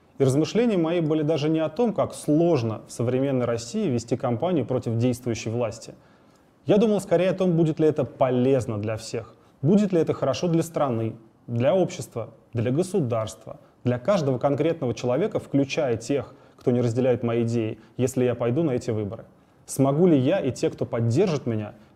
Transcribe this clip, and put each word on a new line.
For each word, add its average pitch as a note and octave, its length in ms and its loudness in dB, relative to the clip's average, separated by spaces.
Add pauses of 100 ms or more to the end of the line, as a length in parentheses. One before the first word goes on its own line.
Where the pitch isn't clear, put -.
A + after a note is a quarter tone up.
(180)
И C3+ 60 2
размышления D#3+ 540 2
мои E3+ 240 0
были D#3 220 2
даже D3+ 260 0
не D#3+ 100 2
о D#3 100 -2
том, A3+ 220 -2
как B2 220 -2
сложно D3+ 760 2
в - 40 -18
современной B2+ 540 0
России A#2+ 440 -2
вести B2 260 -2
кампанию C3 500 -2
против B2 320 -2
действующей A#2+ 540 -2
власти. A#2 420 -6 (720)
Я G3 120 4
думал G#3 240 4
скорее F3 300 2
о - 20 0
том, F#3 240 2
будет D#3+ 220 2
ли D#3 80 4
это C#3 180 0
полезно B2+ 720 0
для G#2+ 180 -4
всех, - 400 -10 (260)
будет G3 300 4
ли E3+ 80 2
это D3+ 140 0
хорошо C#3 340 -2
для E3 160 2
страны, A#2+ 520 -4 (320)
для B2+ 280 0
общества, B2 540 -4 (240)
для A#2 180 0
государства, C3 880 -4 (240)
для A#2+ 160 0
каждого C#3+ 380 0
конкретного C#3+ 560 0
человека, C3 460 -2
включая C#3 580 -2
тех, C3 360 -4 (220)
кто - 160 -2
не B2 80 2
разделяет B2 440 2
мои A#2 200 0
идеи, A2+ 340 -2 (200)
если - 260 0
я A#2 120 2
пойду B2+ 280 0
на D3 80 0
эти B2 200 -2
выборы. G#2+ 340 -6 (400)
Смогу C#3+ 420 2
ли D3+ 100 6
я D3+ 220 2
и C3 120 -2
те, D#3+ 180 -2
кто - 160 -6
поддержит B2+ 640 0
меня, G#2+ 260 -4 (220)